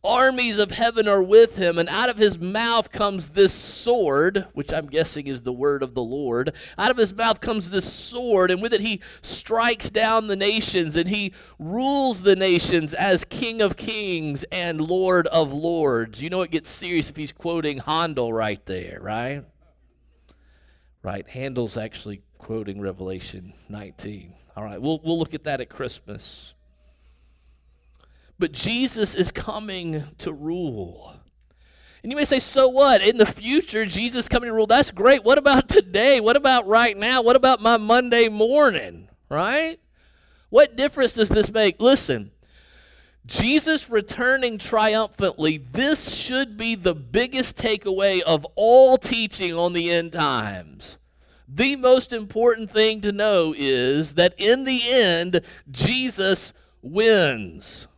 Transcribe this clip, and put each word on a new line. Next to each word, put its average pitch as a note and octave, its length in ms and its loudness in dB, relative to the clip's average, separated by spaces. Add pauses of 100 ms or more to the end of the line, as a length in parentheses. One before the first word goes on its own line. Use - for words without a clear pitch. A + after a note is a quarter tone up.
armies B3 540 2
of G3+ 140 0
heaven A3+ 340 0
are G3+ 160 4
with A3 360 6
him, F3 200 0
and E3+ 120 0
out A3 200 0
of G#3+ 80 -6
his G3 220 2
mouth A3 520 -2
comes G3 380 -4
this F#3+ 240 4
sword, F#3+ 1000 0
which - 180 -8
I'm D#3 160 -6
guessing D3 400 -4
is C3 140 -8
the B2 100 -6
word C3+ 320 -2
of B2 120 -10
the B2+ 80 -2
Lord. B2 500 -4 (240)
Out A#3 140 0
of B3+ 60 0
his G3+ 160 -4
mouth A3+ 280 -2
comes G#3+ 280 -6
this G#3 220 -4
sword, A3+ 600 0
and F#3 100 -2
with A#3+ 120 -2
it G#3+ 60 0
he G#3 220 -6 (200)
strikes - 680 -2
down A3 380 0
the G3+ 100 -2
nations, G3 580 -2
and E3+ 140 0
he G3+ 240 -4 (260)
rules B3 640 -2
the F#3+ 160 4
nations F3 560 0
as F#3 320 0
King A3+ 360 -6
of G3 140 0
Kings F3 760 -6
and E3+ 300 -6
Lord F3+ 480 0
of D#3+ 240 0
Lords. C3+ 680 -2
You D#3+ 80 -8
know F#3 120 -4
it E3+ 100 -6
gets D#3 180 -4
serious F3 400 -4
if D3+ 80 -16
he's D3+ 160 -12
quoting D#3 460 -6
Handel D3+ 520 -2
right G#2+ 340 -4
there, F2 360 -12
right? A#2+ 420 -8 (1600)
Right, F#2+ 240 -10
Handel's B2+ 480 -8
actually G#2+ 460 -12 (160)
quoting G2+ 420 -10
Revelation F#2 720 -10 (140)
nineteen. G2 680 -16 (200)
All G#2 80 -12
right, G2+ 180 -12
we'll, D#3 220 -4
we'll E3 160 -2
look D#3+ 160 -6
at - 80 -12
that C#3 180 -6
at - 80 -12
Christmas. - 840 -14 (1800)
But D#3 140 -2
Jesus A3+ 600 -2
is F3+ 180 0
coming F#3 720 -8 (140)
to D#3+ 160 -8
rule. D3 800 -8 (880)
And A3+ 100 -12
you C#4 40 -8
may D4 100 0
say, C4 140 2
"So C4 280 4
what? B3+ 360 6
In G#3 140 2
the G#3+ 80 6
future, A3 600 -2
Jesus A3+ 420 -4
coming A#3+ 220 -2
to A3+ 40 -6
rule, A3 120 2
that's A#3+ 240 4
great. A#3 340 4
What B3+ 140 6
about C#4 320 4
today? A3 500 4
What A3+ 160 2
about B3+ 320 2
right A3 300 4
now? B3 240 0
What A#3+ 140 4
about B3+ 260 4
my A3+ 160 4
Monday A#3 520 2
morning?" G#3 800 0 (200)
Right? C4 500 -4 (720)
What A#3+ 260 6
difference C4 380 0
does G#3+ 160 0
this G#3 220 2
make? G#3+ 280 0
Listen, C#3+ 520 2 (920)
Jesus D4 640 0
returning A#3+ 680 -2
triumphantly, G#3 1000 0
this A#3 580 -2
should B3+ 420 -4
be A3+ 180 -4
the F3+ 200 -2
biggest A#3+ 600 -4
takeaway G3 640 -2
of D#3 240 0 (100)
all B3+ 420 8
teaching G#3 560 -4
on F3 200 0
the E3+ 180 0
end E3+ 220 -2
times. G#2 840 -6 (520)
The C4 280 0
most B3+ 340 2
important A3+ 580 -2
thing A3 320 0
to G3+ 120 -4
know G3 440 0
is C#3 580 -2
that F3+ 220 4
in B3 280 2
the B3+ 180 0
end, F3+ 580 2 (300)
Jesus A3 800 0 (300)
wins. D3 1080 0 (100)